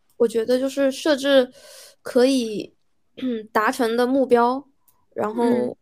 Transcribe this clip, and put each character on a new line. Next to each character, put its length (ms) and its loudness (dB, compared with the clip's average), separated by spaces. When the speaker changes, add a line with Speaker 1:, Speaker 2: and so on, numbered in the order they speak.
Speaker 1:
我 100 2
觉 180 -2
得 140 0
就 100 -2
是 220 0
设 240 0
置 360 2
可 240 2
以， 480 -2
<clears throat> 340 -8
达 200 0
成 240 -2
的 120 2
目 180 0
标， 400 2
然 200 -4
后 100 -2
Speaker 2:
嗯。 380 0